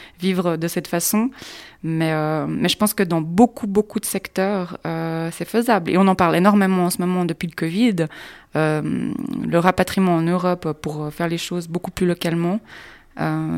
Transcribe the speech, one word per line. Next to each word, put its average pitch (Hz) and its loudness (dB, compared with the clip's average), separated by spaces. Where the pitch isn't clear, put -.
vivre 180 0
de 160 -2
cette 170 -4
façon. 208 0
Mais, 160 0
euh, 151 0
mais 160 0
je - 0
pense 208 2
que 196 0
dans 165 4
beaucoup, 190 4
beaucoup 208 0
de - -6
secteurs, 190 -4
euh, 165 -4
c'est - -8
faisable. 220 2
Et 175 4
on 190 6
en 190 4
parle 165 4
énormément 190 4
en 175 -2
ce - -4
moment 180 0
depuis 165 -4
le 160 -10
covid. 170 0
Euh, 156 0
le 165 2
rapatriement 185 2
en 165 0
Europe 180 -2
pour 151 -6
faire 170 -4
les 165 -4
choses 175 -6
beaucoup 175 -6
plus 180 0
localement, 170 0
euh, 156 -2